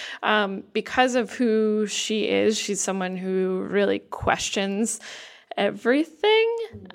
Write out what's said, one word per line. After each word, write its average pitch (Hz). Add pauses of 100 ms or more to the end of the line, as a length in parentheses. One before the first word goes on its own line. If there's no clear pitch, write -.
(240)
um, 202 (100)
because 247
of 240
who 220
she 208
is, 208
she's 196
someone 185
who 185
really 196
questions - (560)
everything. 330 (400)